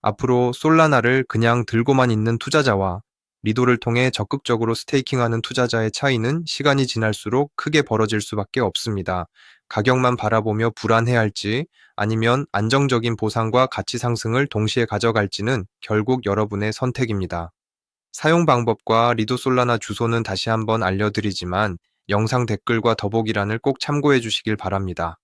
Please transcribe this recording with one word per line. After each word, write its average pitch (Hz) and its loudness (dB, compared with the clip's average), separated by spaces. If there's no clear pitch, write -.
앞으로 123 2
솔라나를 135 4
그냥 117 2
들고만 123 2
있는 110 0
투자자와 107 0
리도를 120 2
통해 120 0
적극적으로 117 -2
스테이킹하는 120 0
투자자의 117 0
차이는 135 0
시간이 139 2
지날수록 113 -2
크게 151 0
벌어질 110 0
수밖에 104 -6
없습니다. 92 -4
가격만 123 2
바라보며 110 0
불안해할지 113 0
아니면 113 0
안정적인 117 2
보상과 113 0
가치 - -6
상승을 120 0
동시에 110 0
가져갈지는 107 0
결국 110 0
여러분의 104 -2
선택입니다. 101 -4
사용 165 2
방법과 117 2
리도 113 -2
솔라나 123 2
주소는 113 -2
다시 101 -4
한번 110 0
알려드리지만 98 -2
영상 113 0
댓글과 113 0
더보기란을 107 -2
꼭 135 -2
참고해 147 2
주시길 110 -4
바랍니다. 92 -4